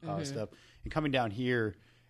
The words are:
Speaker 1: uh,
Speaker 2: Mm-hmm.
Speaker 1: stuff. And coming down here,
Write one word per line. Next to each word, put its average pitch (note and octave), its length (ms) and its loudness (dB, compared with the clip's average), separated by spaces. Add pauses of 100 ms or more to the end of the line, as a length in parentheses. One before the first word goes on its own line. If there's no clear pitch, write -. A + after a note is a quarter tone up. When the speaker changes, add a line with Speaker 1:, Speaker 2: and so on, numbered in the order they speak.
Speaker 1:
uh, D#3+ 80 -6
Speaker 2:
Mm-hmm. D#3+ 120 -2
Speaker 1:
stuff. C3 240 -4 (360)
And - 80 -8
coming D3+ 200 0
down A#2+ 180 2
here, A#2 460 2 (340)